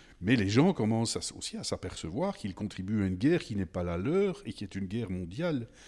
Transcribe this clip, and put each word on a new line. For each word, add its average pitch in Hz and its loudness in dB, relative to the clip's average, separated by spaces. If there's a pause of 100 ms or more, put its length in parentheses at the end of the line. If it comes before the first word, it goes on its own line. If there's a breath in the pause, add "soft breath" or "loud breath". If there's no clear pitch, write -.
(220 loud breath)
Mais 117 4
les 98 4
gens 135 6
commencent 113 2
à - -2
s-, - -8
aussi - -10
à 170 -8
s'apercevoir 95 -4
qu'ils 95 -6
contribuent 101 -2
à 95 4
une 92 2
guerre 147 4
qui 104 -4
n'est 95 0
pas 90 -4
la 87 0
leur 175 0
et 117 -8
qui - -8
est 101 -8
une 98 -4
guerre 104 -4
mondiale. 113 -2 (200 loud breath)